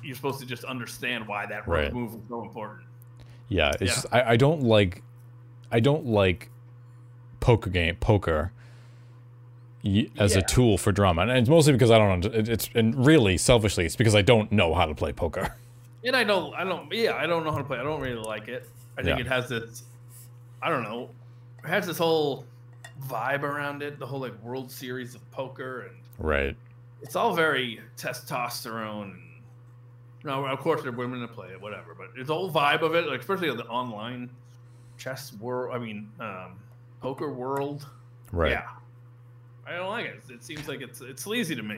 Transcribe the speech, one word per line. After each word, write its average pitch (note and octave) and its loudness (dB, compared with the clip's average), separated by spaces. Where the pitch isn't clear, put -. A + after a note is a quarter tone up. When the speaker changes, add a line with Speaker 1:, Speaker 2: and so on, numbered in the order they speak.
Speaker 1:
you're C3 -12
supposed A#2+ -6
to A#2+ -14
just B2 -12
understand B2 -8
why G2+ -6
that G#2+ -10
rook E2 0
Speaker 2:
Right. C#2+ -4
Speaker 1:
move A#2 -6
is A2+ -14
so A#2 -10
important. G#2+ -14
Speaker 2:
Yeah, D#2 2
it's - -2
Speaker 1:
Yeah. F#2+ 0
Speaker 2:
just, - -2
I, A#2 4
I A#2+ 6
don't C#3 4
like, G#2 4
I A#2+ 4
don't C#3+ 4
like G2 4
poker A2 4
game, E2+ 0
poker E2+ 2
y-, G#2 2
as G2+ 6
a G2 8
Speaker 1:
Yeah. F#2 2
Speaker 2:
tool A#2 6
for G#2+ 2
drama, F#2 4
and A2+ 2
it's B2 4
mostly D3+ 8
because A#2 6
I A2+ 10
don't G#2 6
under-, F#2 0
it, A2 0
it's, A2+ -2
and A#2 4
really, A#2+ 8
selfishly, G#2 4
it's D#2+ -4
because G#2+ 6
I G#2 8
don't G#2+ 6
know F#2 4
how F2 4
to D2+ -4
play D2+ -2
poker. F2 -4
<laughs> - -20
Speaker 1:
And B3+ 0
I B3 2
don't, F#3 0
I D#3+ -6
don't, F3+ -6
yeah, G#3 0
I C3+ -2
don't E3 0
know D#3 -2
how D3+ -2
to C#3 -4
play. B2+ -4
I A#2+ -6
don't D3+ -4
really B2 -6
like A2 -8
it. B2 -12
I - -8
think E2+ 0
Speaker 2:
Yeah. - -4
Speaker 1:
it - -8
has B2+ 0
this, - -8
I C#3 -2
don't C#3 -2
know, A2+ -8
it - -12
has F3+ -2
this D#3+ -6
whole D#3+ 0
vibe C3 -4
around C#3+ -6
it, C#3+ -10
the C3+ -12
whole, C3+ -8
like, A#2 -10
World B2 -10
Series B2+ -12
of - -20
Poker, B2+ -10
and - -20
Speaker 2:
Right. C#2 0
Speaker 1:
it's - -12
all G3+ 0
very C3+ 0
testosterone. A2+ -8
And, F2+ -20
no, C#3 -4
of C3+ -4
course C#3+ 0
there C3 -6
are A#2 -8
women B2 -6
that A#2 -12
play F#2+ -16
it, F#2 -16
whatever. F#2 -12
But F#2+ -16
it's B2+ -12
the D#3 -2
whole F#3 -6
vibe D3+ 2
of D#3+ 0
it, E3+ 0
like, B2+ -6
especially F3+ -2
the A#2 -8
online A#2+ -8
chess C3 -12
world. B2 -6
I A#2+ -4
mean, G#2+ -10
um, F#2 -12
poker C3+ -6
world. C#3 -6
Speaker 2:
Right. E2 0
Speaker 1:
Yeah. - -4
I D#3 -10
don't F#3 -6
like G#3+ -6
it. A2 -12
It A#2+ -20
seems D3+ -12
like C3+ -8
it's, A#2 -16
it's B2 -14
sleazy G3+ -2
to A2+ -8
me. G#2+ -8